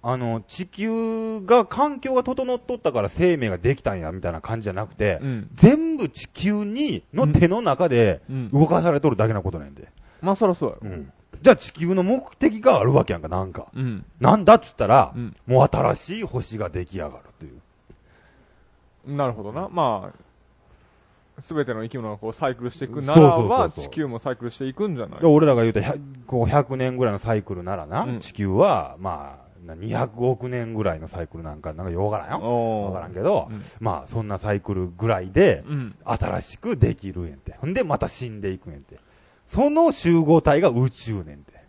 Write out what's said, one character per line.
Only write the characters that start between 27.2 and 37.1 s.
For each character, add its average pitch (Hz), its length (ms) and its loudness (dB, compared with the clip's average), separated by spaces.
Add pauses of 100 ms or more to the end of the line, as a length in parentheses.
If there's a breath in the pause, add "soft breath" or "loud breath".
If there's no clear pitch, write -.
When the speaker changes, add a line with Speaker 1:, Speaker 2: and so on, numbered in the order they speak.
Speaker 1:
イ 104 80 0
ク 101 120 -8
ル 90 80 -10
な 92 140 -6
ら 80 100 -10
な、 95 180 -4
Speaker 2:
う 127 80 -6
ん。 117 80 -8
Speaker 1:
地 - 120 -18
球 101 160 -4
は、 95 500 2
ま 71 480 -10
あ、 87 200 -20
な、 82 80 -16
二 101 180 -10
百 120 340 -4
億 127 240 -2
年 117 240 -6
ぐ 107 100 -4
ら 87 100 0
い 78 60 -10
の 78 80 -14
サ 87 140 -10
イ 80 40 -8
ク - 120 -16
ル 82 40 -12
な 78 120 -12
ん 76 80 -18
か、 78 100 -10
な 80 120 -12
ん - 20 -6
か 87 60 -6
よ 85 160 -4
う - 20 -2
わ 104 80 -4
か - 80 -10
ら - 120 -8
ん - 40 -8
よ。 110 40 -8
Speaker 2:
お 113 420 -2
ー。 - 0 -
Speaker 1:
わ 95 40 -8
か 92 80 -8
ら 82 80 -12
ん 92 60 -16
け 90 60 -8
ど、 165 300 0
Speaker 2:
う 110 40 -12
ん。 101 80 -12 (160 loud breath)
Speaker 1:
ま 90 260 -6
あ、 - 40 -20
そ 113 120 -6
ん 107 80 -8
な 101 80 -6
サ 104 160 -4
イ 101 80 -2
ク 101 140 -6
ル 92 140 -4
ぐ 92 200 -6
ら 95 140 0
い 92 80 -12
で、 101 360 2
Speaker 2:
う 147 80 -8
ん。 123 300 -8
Speaker 1:
新 92 380 -2
し - 160 -18
く - 180 -6
で 117 180 2
き 98 160 -12